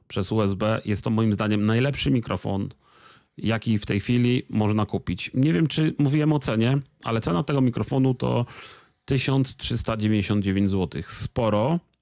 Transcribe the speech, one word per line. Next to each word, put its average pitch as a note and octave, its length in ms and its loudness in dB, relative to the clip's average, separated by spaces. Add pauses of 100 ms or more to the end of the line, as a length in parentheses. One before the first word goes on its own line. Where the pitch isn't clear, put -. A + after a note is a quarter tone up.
przez - 240 -4
U A2 100 2
S G2 120 2
B, A2 320 0
jest G#2 180 -2
to A#2 60 -2
moim A2 240 2
zdaniem G#2 320 0
najlepszy B2+ 460 0
mikrofon, G#2 580 -4 (680)
jaki A2 400 0
w - 80 -8
tej G#2 140 -2
chwili B2 500 2
można G#2+ 360 0
kupić. - 480 -6
Nie C#3 200 2
wiem, E3+ 140 2
czy D#3 300 0
mówiłem D3+ 360 2
o D3 60 2
cenie, A#2+ 380 2 (260)
ale A2+ 180 -2
cena E3+ 220 0
tego C#3+ 180 0
mikrofonu C3 520 2
to B2 320 -2 (600)
tysiąc C3+ 500 0
trzysta A2+ 420 -4
dziewięćdziesiąt G#2+ 460 2
dziewięć G2 260 2
złotych. F#2 440 -2
Sporo, A#2 680 0 (220)